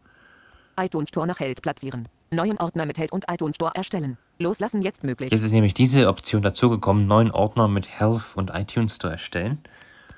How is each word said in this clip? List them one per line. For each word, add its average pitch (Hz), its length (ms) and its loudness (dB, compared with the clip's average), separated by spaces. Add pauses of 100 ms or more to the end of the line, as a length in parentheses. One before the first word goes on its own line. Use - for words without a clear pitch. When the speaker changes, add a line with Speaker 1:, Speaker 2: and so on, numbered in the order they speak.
(760)
Speaker 1:
bewegen. 190 100 -2
iTunes 156 240 -4
Store 160 160 -2
nach 175 140 -4
Held 131 240 -6
platzieren. 131 440 -8 (220)
Neuen 196 300 -2
Ordner 165 260 -2
mit 151 140 -6
Held 156 120 -4
und 190 200 -6
iTunes 160 240 -4
Store 165 180 -2
erstellen. 156 460 -6 (180)
Loslassen 196 460 -2
jetzt 196 200 -6
möglich. 131 280 -4
Speaker 2:
Jetzt 110 100 2
ist 110 120 2
nämlich 107 200 6
diese 127 340 4
Option 101 360 0
dazugekommen: 104 640 2
neuen 107 240 6
Ordner 107 360 2
mit 98 320 -2
Health 110 360 0
und 95 180 -4
iTunes 107 440 -2
Store - 160 -6
erstellen. 117 440 -4 (600)